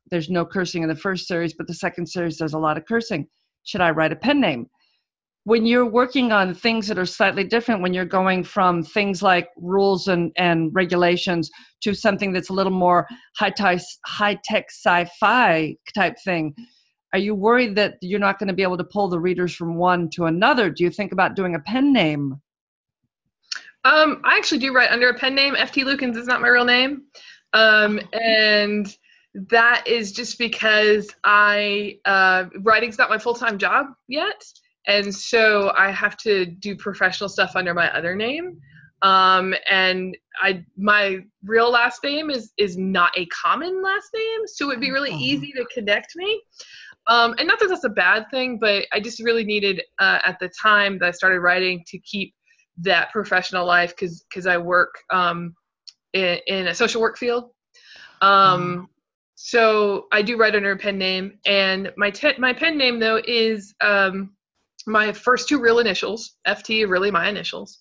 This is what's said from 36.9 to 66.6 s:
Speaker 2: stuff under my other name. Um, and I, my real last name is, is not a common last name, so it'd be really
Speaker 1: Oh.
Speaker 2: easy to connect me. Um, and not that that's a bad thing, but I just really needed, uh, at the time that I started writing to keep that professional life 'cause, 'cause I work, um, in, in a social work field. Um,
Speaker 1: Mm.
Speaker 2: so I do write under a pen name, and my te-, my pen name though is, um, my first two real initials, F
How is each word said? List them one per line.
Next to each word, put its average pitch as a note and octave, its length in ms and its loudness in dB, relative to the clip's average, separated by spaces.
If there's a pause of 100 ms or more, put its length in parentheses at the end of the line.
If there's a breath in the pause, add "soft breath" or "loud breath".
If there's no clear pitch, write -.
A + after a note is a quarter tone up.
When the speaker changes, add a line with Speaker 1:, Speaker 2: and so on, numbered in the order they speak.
Speaker 2:
stuff F#3 260 -2
under F3+ 180 -2
my E3+ 220 0
other E3+ 200 -4
name. D#4 440 -6 (420 soft breath)
Um, F#3+ 520 4 (160)
and F#3 460 0 (260)
I, F#3+ 220 -2 (140)
my G3 420 2 (240)
real A3+ 280 2
last B3 320 0
name D4 260 -4
is, A#3 280 -8
is F#3 200 0
not F#3+ 400 2
a F3+ 100 -4
common D#4 540 -4
last G4 320 -4
name, A4+ 340 -6
so - 220 -6
it'd A#3+ 120 -4
be C4 100 -4
really C4+ 200 -4
Speaker 1:
Oh. E3 60 -8
Speaker 2:
easy C#4 360 -4
to B3 200 -6
connect G#3+ 420 -4
me. G#4 260 -6 (680 loud breath)
Um, A#3 300 4
and D#4 100 -2
not G#4+ 120 2
that G4+ 100 2
that's F4 140 -4
a B3 60 -2
bad G3+ 420 0
thing, B3+ 280 -4
but G3+ 340 0
I A#3+ 60 0
just A3+ 200 -8
really A3+ 240 0
needed, G3+ 380 -2 (180)
uh, F#3+ 260 2
at F3+ 140 -2
the F3+ 100 -8 (120)
time G3+ 380 2
that F3 80 0
I F3 40 0
started F#3 300 0
writing F3+ 460 0
to F#3+ 120 -16
keep - 340 -10 (440)
that F3 340 0
professional F#3 540 -2
life F3 300 2
'cause, F3 280 -8 (100)
'cause F3+ 140 -6
I F3 100 2
work, F3+ 360 0 (180)
um, F3 440 -2 (580)
in, F#3 340 -2
in F#3+ 200 -4
a E3 80 -4
social A3+ 260 -2
work A3+ 160 -2
field. A#3+ 320 -4 (720 loud breath)
Um, G3 400 6 (160)
Speaker 1:
Mm. F#3 100 -12 (480)
Speaker 2:
so G#3+ 760 2
I G#3+ 100 4
do A3+ 160 -2
write G#3+ 180 4
under G3+ 160 0
a F#3+ 60 -4
pen G3+ 200 -4
name, F#3 480 -4
and G3 520 0
my G3+ 140 0
te-, C#4 260 -2
my B3+ 160 0
pen D#4 240 -2
name B3 220 0
though A3 260 2
is, A3 560 -2
um, G3 540 0 (500)
my G#3+ 260 0
first B3 380 0
two D4 100 2
real A#3 200 4
initials, G#3 680 -4
F G#3 180 -2